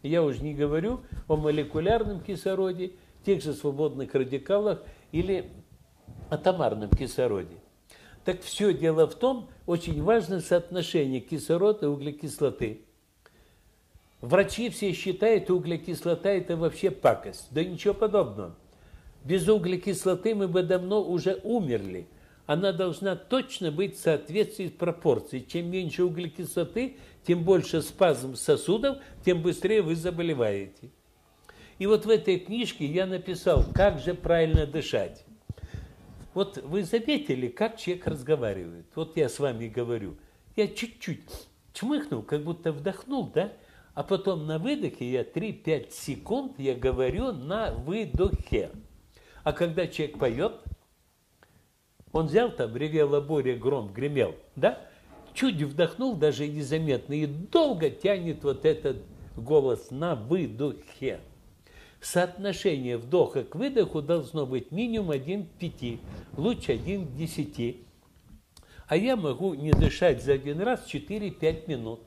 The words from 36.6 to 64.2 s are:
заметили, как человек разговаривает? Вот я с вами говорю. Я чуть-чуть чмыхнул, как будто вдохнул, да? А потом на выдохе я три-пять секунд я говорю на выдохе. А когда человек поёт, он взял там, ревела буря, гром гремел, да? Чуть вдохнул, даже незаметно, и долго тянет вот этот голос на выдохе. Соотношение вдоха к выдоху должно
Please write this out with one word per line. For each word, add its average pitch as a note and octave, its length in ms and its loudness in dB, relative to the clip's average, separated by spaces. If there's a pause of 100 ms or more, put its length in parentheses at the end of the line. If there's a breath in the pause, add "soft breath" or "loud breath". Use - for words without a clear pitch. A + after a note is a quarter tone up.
заметили, A3+ 640 0
как A3 300 -2
человек F3 300 -4
разговаривает? A2+ 880 -2
Вот D#3+ 220 -6
я D3 120 4
с - 100 -10
вами A#2 280 4
говорю. A2+ 500 -2 (380 soft breath)
Я G#3 120 4
чуть-чуть - 540 -8 (520)
чмыхнул, B3 500 -2
как D3 200 -2
будто E3 280 -2
вдохнул, F#3+ 600 -4
да? F#3 200 2 (400 loud breath)
А C#3+ 100 -6
потом F#3+ 440 0
на D#3+ 100 -2
выдохе E3+ 540 -2
я B2+ 120 0
три-пять E3 720 -4
секунд A3+ 640 -6
я C3+ 160 0
говорю C3 580 0
на F3 400 -4
выдохе. E3 1000 -2 (720 loud breath)
А D3+ 100 0
когда E3+ 340 0
человек D3+ 300 -6
поёт, C#3 460 0 (1500 soft breath)
он D#3+ 160 2
взял G#3+ 240 4
там, A2+ 240 -4
ревела C#3+ 460 2
буря, C#3 340 0
гром A#2 380 0
гремел, A#2+ 420 0 (200)
да? F#3 260 2 (540 loud breath)
Чуть G#3 260 0
вдохнул, E3+ 540 0
даже D3 320 2
незаметно, D3 640 -2
и D3+ 120 0
долго E3+ 640 2
тянет F3+ 540 -2
вот C#3 220 0
этот D3 320 2 (380 loud breath)
голос B2+ 560 2
на D3+ 240 -2
выдохе. B2 1040 -4 (840 loud breath)
Соотношение F3 960 0
вдоха C3 460 2
к - 120 -12
выдоху A3 460 0
должно D3+ 440 -2